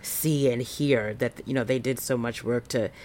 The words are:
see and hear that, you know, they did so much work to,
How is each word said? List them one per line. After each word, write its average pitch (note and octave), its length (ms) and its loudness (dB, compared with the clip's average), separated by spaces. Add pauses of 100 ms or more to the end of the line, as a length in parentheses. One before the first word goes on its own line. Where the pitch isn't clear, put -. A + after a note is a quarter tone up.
see C#3+ 480 2
and A#2+ 100 0
hear A#2+ 540 2
that, A#2+ 320 -2
you C3+ 80 -2
know, C3 80 2
they B2+ 160 2
did B2 220 -2
so B2+ 180 0
much A#2 240 -4
work A#2 260 -2
to, A2+ 220 0 (140)